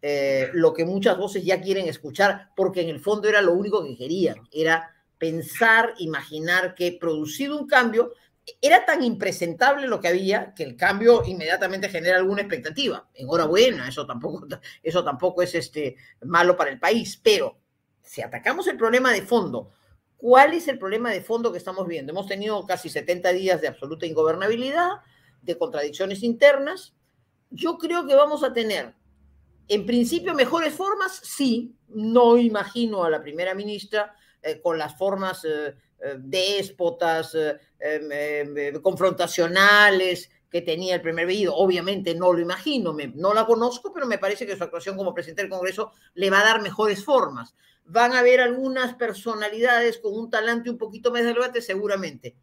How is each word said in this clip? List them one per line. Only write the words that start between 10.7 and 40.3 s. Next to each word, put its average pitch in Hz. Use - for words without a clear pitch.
cambio 208
inmediatamente 185
genera 180
alguna 196
expectativa. 165
Enhorabuena, 160
eso 143
tampoco, 123
eso 165
tampoco 175
es, 180
este, 151
malo 175
para 151
el 131
país, 202
pero 175
si -
atacamos 233
el 277
problema 240
de 202
fondo, 165
¿cuál 262
es 330
el 269
problema 226
de 202
fondo 233
que 175
estamos 185
viendo? 151
Hemos 196
tenido 202
casi 175
setenta 180
días 185
de 151
absoluta 151
ingobernabilidad, 214
de 170
contradicciones 170
internas. 277
Yo 339
creo 330
que 277
vamos 294
a 254
tener, 202
en 208
principio, 240
mejores 294
formas, 392
sí. 240
No 233
imagino 214
a 165
la 151
primera 170
ministra, 208
eh, 156
con 165
las 151
formas, 190
eh, 151
eh, 139
déspotas, 170
eh, 151
em, 151
em, 147
em, 143
confrontacionales 185